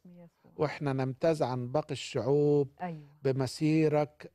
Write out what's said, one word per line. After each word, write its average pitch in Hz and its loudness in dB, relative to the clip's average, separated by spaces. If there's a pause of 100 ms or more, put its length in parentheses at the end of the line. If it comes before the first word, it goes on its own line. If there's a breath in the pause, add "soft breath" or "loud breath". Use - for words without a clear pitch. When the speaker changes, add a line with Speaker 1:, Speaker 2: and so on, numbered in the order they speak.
Speaker 1:
باسم 175 -20
يسوع. - -20
Speaker 2:
واحنا 143 -2
نمتاز 131 0
عن 123 -2
باقي 147 -4
الشعوب 143 2 (140)
Speaker 1:
أيوة. 156 -10 (140)
Speaker 2:
بمسيرك 147 0